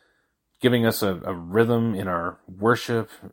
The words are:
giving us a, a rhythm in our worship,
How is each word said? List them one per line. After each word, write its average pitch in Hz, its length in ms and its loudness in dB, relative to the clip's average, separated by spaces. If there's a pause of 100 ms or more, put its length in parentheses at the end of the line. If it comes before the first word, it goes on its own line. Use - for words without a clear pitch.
(600)
giving 120 240 4
us 113 160 0
a, 95 220 0
a 95 100 -6
rhythm 113 640 0
in 95 120 -4
our 87 300 -4 (100)
worship, 110 640 0 (240)